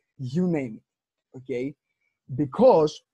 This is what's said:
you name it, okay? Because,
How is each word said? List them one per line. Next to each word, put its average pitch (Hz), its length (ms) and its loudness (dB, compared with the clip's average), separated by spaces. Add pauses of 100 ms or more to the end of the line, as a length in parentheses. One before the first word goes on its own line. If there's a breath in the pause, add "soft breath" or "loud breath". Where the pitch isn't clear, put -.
(180)
you 143 300 -4
name 135 320 -4
it, - 580 -20
okay? 131 360 -8 (640)
Because, 156 640 2 (120)